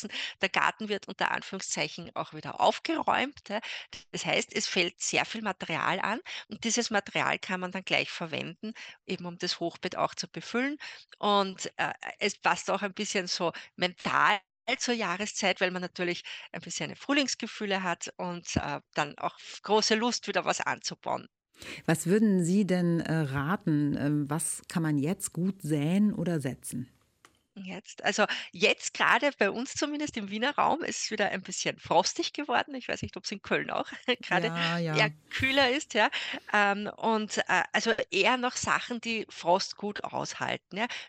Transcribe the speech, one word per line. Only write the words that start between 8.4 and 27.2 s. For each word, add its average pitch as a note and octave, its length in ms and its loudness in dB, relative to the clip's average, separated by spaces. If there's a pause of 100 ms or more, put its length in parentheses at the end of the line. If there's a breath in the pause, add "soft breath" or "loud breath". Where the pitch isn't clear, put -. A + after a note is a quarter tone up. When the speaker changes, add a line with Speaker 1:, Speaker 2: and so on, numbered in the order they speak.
Speaker 1:
eben F3 180 -4
um F3 140 -10
das - 220 -4
Hochbeet E3+ 360 -4
auch - 200 0
zu - 120 -8
befüllen. C4 500 -2 (400 loud breath)
Und, G3 580 2
äh, D#3 180 -2 (240)
es - 180 0
passt F3 320 0
auch G3 140 0
ein G3 100 -4
bisschen G3 360 -2
so E3+ 240 0 (240 loud breath)
mental F3 640 2 (380)
zur A#3+ 160 0
Jahreszeit, G3 680 0
weil F#3 100 4
man F3+ 100 -4
natürlich F3 440 -4 (280 loud breath)
ein F3 80 -10
bisschen D#3+ 360 -6
Frühlingsgefühle A3 880 -2
hat - 320 -2
und, F3 400 -6
äh, C#3+ 240 -2 (140)
dann D3 220 -2
auch - 220 -6
f-, - 240 -16
große G#3+ 320 4
Lust, A3+ 340 0
wieder F#3+ 160 0
was - 160 0
anzubauen. - 680 -4 (580 loud breath)
Speaker 2:
Was E3 200 2
würden G3 380 6
Sie F#3+ 220 4
denn, F3 340 4
äh, D#3+ 140 0
raten? D3 840 2
Ähm, D3 300 2
was - 400 -2
kann E3+ 140 -2
man D3+ 160 2
jetzt D#3 340 -2
gut F#3+ 300 -2
säen D#3+ 500 4
oder E3+ 260 0
setzen? B2+ 520 -6 (640)